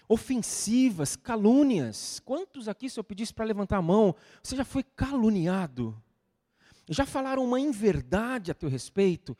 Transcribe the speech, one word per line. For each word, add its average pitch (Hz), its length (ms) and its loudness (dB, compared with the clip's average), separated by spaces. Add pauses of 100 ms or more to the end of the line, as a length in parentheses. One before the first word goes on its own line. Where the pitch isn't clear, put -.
ofensivas, 226 1080 0
calúnias. 226 1040 2
Quantos 277 480 -8
aqui, 247 200 -8
se - 100 -10
eu 214 60 -8
pedisse 208 280 -8
pra 226 120 -6
levantar 208 340 -2
a 185 40 0
mão, 185 320 4 (280)
você - 140 -8
já 269 80 -4
foi - 180 -4
caluniado? 180 1200 -2 (880)
Já 262 180 -2
falaram 269 380 -2
uma 247 160 2
inverdade 208 920 0
a - 40 -4
teu - 140 -6
respeito? 156 720 -2